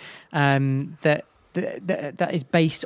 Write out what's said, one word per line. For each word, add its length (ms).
um, 680
that, 220
that, 320
that, 320
that 160
is 80
based 440